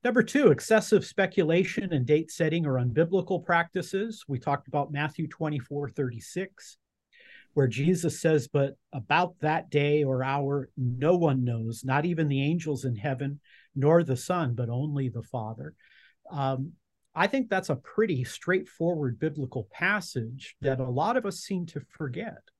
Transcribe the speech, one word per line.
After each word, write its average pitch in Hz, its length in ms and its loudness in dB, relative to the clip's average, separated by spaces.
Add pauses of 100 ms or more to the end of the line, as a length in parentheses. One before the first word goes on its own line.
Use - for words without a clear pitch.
Number 240 220 4
two, 269 240 4
excessive 208 560 4
speculation 185 880 0
and 131 120 0
date 156 280 2
setting 165 340 0
are 127 180 0
unbiblical 170 600 0
practices. 185 840 -2
We 131 140 -4
talked 139 260 -2
about 143 240 -2
Matthew 151 380 -4
twenty-four 143 640 -6
thirty-six, 131 880 -8 (760)
where 135 140 4
Jesus 160 520 0
says, 156 280 2
"But 139 260 0 (180)
about 160 500 0
that 156 280 0
day 147 320 2
or 131 220 0
hour, 139 520 -2
no 131 400 2
one 139 280 2
knows, 113 400 -4
not 139 200 2
even 165 220 0
the 139 160 0
angels 156 420 -2
in 123 120 -2
heaven, 139 420 -4 (380)
nor 160 260 6
the 131 140 0
Son, 151 400 -2
but 110 120 -4
only 135 400 -4
the 113 140 -6
Father." 110 500 -8 (600)
Um, 135 400 -2 (420)
I 180 140 2
think 262 200 0
that's 185 220 -2
a 131 60 0
pretty 175 480 0
straightforward 165 960 -2
biblical 143 500 -6
passage 135 920 -4
that 135 180 0
a 127 100 -4
lot 170 260 0
of 240 100 -2
us - 160 -6
seem 185 240 -4
to - 140 -10 (100)
forget. 165 520 -10 (180)